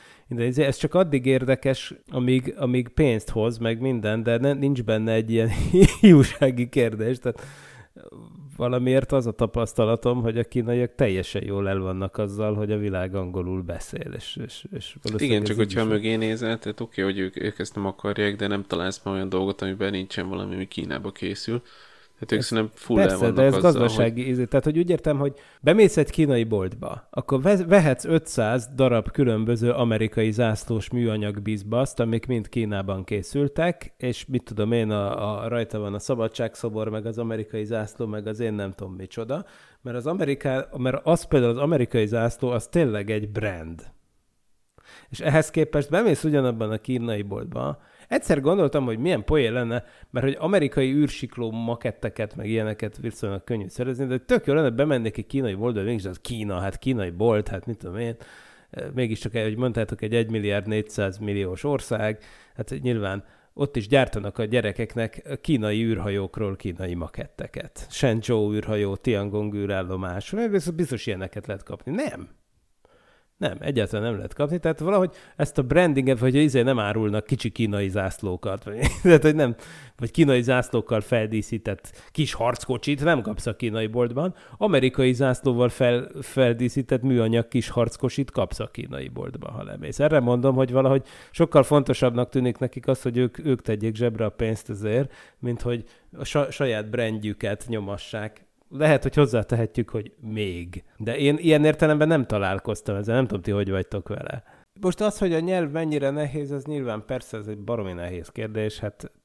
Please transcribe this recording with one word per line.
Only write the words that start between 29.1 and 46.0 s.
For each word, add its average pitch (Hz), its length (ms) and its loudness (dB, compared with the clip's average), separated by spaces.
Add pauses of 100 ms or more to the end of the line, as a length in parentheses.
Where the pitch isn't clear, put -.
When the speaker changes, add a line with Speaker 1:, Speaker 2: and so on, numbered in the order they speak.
Speaker 1:
különböző 117 600 2
amerikai 110 600 2
zászlós 110 580 0
műanyag 107 520 -2
bizbaszt, 107 580 -2
amik 113 260 0
mind 120 240 -2
Kínában 98 540 -4
készültek, 143 920 -2
és - 280 -6
mit 127 180 -4
tudom 110 280 -2
én, 113 180 2
a, 104 540 -4
a, 117 40 -6
rajta 113 320 -4
van 101 140 -6
a 101 60 -6
szabadságszobor, 110 920 -4
meg 107 160 -6
az 110 120 -6
amerikai 113 480 -4
zászló, 110 400 -6
meg 107 220 -8
az 110 120 -6
én 113 140 -2
nem 101 180 -4
tudom 95 220 -12
micsoda, 113 520 -8 (360)
mert 123 160 -8
az 123 100 -6
Ameriká-, 143 680 -2
mert 123 260 -2
az 165 200 2
például 123 280 4
az 120 60 -2
amerikai 131 480 2
zászló, 117 440 0
az 120 180 -2
tényleg 107 420 0
egy 107 200 -2
brand. 90 640 -8 (1120)
És 120 100 -14
ehhez 156 300 2
képest 151 400 0
bemész 185 340 2